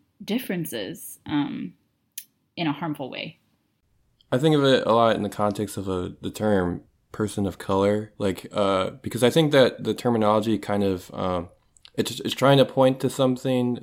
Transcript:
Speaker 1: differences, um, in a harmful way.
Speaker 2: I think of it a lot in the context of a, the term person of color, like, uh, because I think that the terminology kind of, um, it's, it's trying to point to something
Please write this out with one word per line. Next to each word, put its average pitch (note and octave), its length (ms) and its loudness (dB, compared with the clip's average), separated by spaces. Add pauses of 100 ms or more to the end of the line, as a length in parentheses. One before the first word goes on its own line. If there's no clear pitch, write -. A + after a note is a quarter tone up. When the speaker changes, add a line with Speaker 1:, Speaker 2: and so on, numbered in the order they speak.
(240)
Speaker 1:
differences, E3+ 1040 -8
um, - 460 -4 (840)
in E3+ 100 -4
a D3 80 -2
harmful D3 380 -8
way. G#2 260 -12 (960)
Speaker 2:
I B2+ 80 0
think D#3 160 4
of C#3+ 80 4
it C3+ 240 4
a G#2+ 40 4
lot A2+ 240 4
in F#2 60 -4
the G#2 80 -2
context G#2 480 -4
of G2 100 -8
a, F2+ 340 -4
the G2 100 -8
term F#2+ 500 0 (300)
person G#2 340 -4
of F2+ 140 -6
color, G2+ 580 0
like, F#2+ 340 -4
uh, G2 380 0 (140)
because A#2+ 200 -4
I A#2+ 60 8
think D3+ 220 2
that C3 320 4
the A2 100 -2
terminology G#2+ 640 2
kind G2+ 260 -2
of, F#2 300 -2
um, F2+ 360 -4 (440)
it's, A#2+ 260 -4
it's - 140 -4
trying C3+ 240 6
to B2+ 80 8
point C3 360 2
to B2+ 100 0
something B2+ 720 0